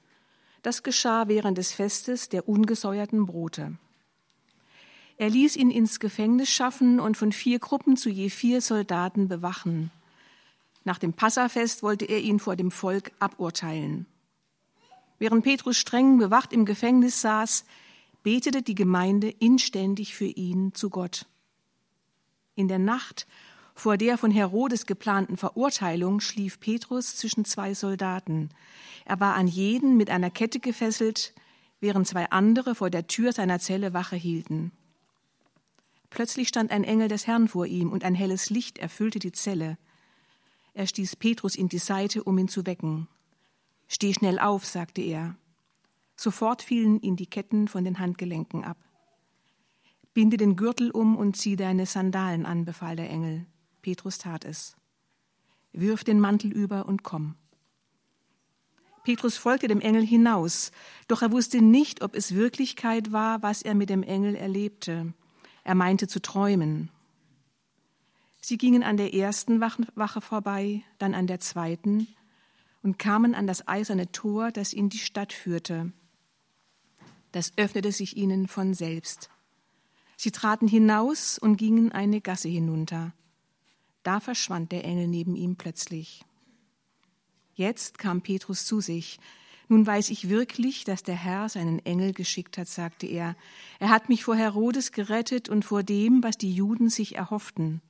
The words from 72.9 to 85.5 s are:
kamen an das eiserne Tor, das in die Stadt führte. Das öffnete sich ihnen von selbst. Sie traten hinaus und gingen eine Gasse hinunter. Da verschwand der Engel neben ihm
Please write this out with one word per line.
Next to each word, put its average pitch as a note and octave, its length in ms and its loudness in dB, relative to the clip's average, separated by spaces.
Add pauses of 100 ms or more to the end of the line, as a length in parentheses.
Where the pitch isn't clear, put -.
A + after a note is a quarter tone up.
kamen A3+ 340 2
an G3 140 -2
das - 180 -4
eiserne F#3+ 460 -4
Tor, A3 400 -4
das G3+ 200 -6
in G3+ 180 -2
die A3 100 -10
Stadt - 320 -8
führte. E3+ 600 -6 (1400)
Das F3 240 -4
öffnete G3+ 340 0
sich G3 260 -8
ihnen F#3+ 300 0
von F#3+ 280 -4
selbst. E3 540 -8 (880)
Sie - 140 -4
traten A3 380 0
hinaus A3 680 4
und G#3+ 200 4
gingen A3 340 4
eine G3+ 300 0
Gasse F#3 280 -6
hinunter. E3 640 -4 (920)
Da G3 160 0
verschwand F3+ 500 -6
der F3+ 140 -6
Engel F3 240 -2
neben F3 260 -4
ihm F3+ 220 -4